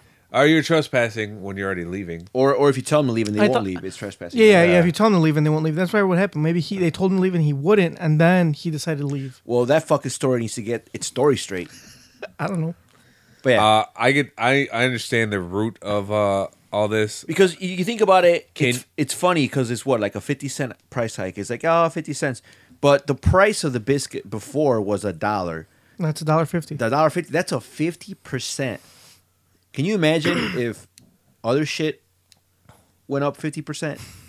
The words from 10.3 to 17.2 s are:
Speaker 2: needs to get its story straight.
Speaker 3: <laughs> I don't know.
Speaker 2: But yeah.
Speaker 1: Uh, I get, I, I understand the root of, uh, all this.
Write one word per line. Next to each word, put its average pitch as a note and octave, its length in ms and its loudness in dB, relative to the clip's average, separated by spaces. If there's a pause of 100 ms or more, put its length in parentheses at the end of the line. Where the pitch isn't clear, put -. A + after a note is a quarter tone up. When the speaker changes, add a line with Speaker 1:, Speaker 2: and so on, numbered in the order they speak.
Speaker 2:
needs A2+ 140 -6
to A#2+ 80 -8
get A2+ 320 -6
its - 120 -10
story C3 300 2
straight. F#2 320 -8 (360)
Speaker 3:
<laughs> - 340 -18
I D#3 80 -4
don't F3+ 160 -4
know. E3 120 -6 (720)
Speaker 2:
But C3 60 2
yeah. G#2+ 160 6
Speaker 1:
Uh, G#2+ 180 4 (120)
I B2 160 2
get, C#3 260 0
I, C3 340 0
I A#2 120 0
understand A2+ 480 -2
the G2 80 -2
root G2 420 -4
of, G#2 300 -4
uh, G2+ 340 0 (260)
all G#2 140 0
this. G#2+ 380 -2